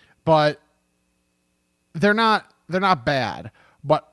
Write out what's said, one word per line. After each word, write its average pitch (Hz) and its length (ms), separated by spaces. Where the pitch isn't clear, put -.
But 151 360
they're 202 200
not, 220 400
they're 180 100
not 185 240
bad. 113 460
But 147 300